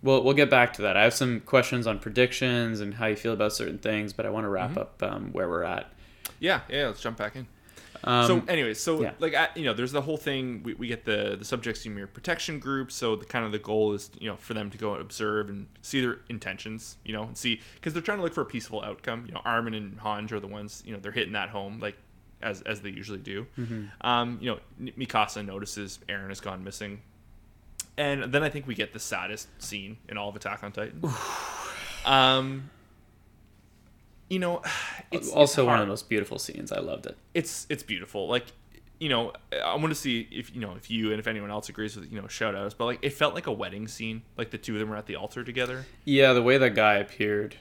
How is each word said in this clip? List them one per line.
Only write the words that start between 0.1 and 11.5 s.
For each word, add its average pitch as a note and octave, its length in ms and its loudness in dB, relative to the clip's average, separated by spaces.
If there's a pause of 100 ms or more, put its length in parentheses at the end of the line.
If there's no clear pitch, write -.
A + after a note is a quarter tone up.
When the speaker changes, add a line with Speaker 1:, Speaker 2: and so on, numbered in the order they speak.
Speaker 1:
we'll C3+ 120 6
get C#3 140 8
back B2 240 8
to - 100 -6
that. F#2+ 120 4
I G2+ 80 8
have A#2+ 120 8
some B2 260 2
questions B2 460 4
on G#2+ 120 0
predictions A#2+ 800 2
and G#2 120 -4
how A2+ 140 -2
you G#2+ 80 2
feel A2+ 180 0
about G#2+ 200 2
certain - 260 -4
things, G#2 340 -2
but A2 140 -4
I - 20 -2
wanna G#2+ 200 -2
wrap F#2+ 220 0
Speaker 2:
Mm-hmm. - 80 0
Speaker 1:
up, - 240 -6
um, G2 300 -4
where F2 160 0
we're E2+ 140 0
at. F2 280 -4 (480)
Speaker 2:
Yeah, E3+ 300 2
yeah, C#3 180 0
let's G#2+ 140 -6
jump A#2 160 -4
back G#2+ 180 -4
in. B2+ 120 -12 (560)
Speaker 1:
Um, A#2+ 240 6
Speaker 2:
So, A#2+ 200 6
anyways, C3+ 320 0
so, D#3+ 220 0
Speaker 1:
yeah. - 160 0
Speaker 2:
like, D#3+ 160 0
I, D3+ 220 4
you E3 100 -4
know, A#2+ 80 2
there's B2 180 -2
the C#3+ 120 0
whole D3+ 140 -2
thing. C3 440 -4
We, A#2 140 -6
we B2 120 -8
get A#2 160 -6
the, G#2 360 0
the - 60 -12
subjects A#2 420 -4